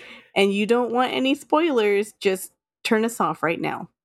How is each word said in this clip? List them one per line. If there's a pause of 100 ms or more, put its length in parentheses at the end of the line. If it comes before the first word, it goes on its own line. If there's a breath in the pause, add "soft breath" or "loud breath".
(340 loud breath)
and
you
don't
want
any
spoilers,
just (320)
turn
us
off
right
now. (160)